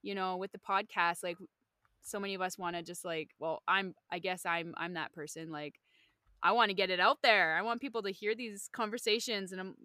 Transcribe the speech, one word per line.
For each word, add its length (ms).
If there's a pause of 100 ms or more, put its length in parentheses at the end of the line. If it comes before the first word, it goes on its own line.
you 100
know, 240
with 140
the 80
podcast. 640
Like, 140 (640)
so 160
many 160
of 60
us 180
wanna 240
just, 200
like, 360
well, 280
I'm, 280 (160)
I 80
guess 260
I'm, 320
I'm 160
that 200
person. 380
Like, 280 (640)
I 80
wanna 240
get 160
it 80
out 240
there. 340
I 60
want 180
people 220
to 80
hear 240
these 360
conversations. 800
And, 80
I'm, 140 (120)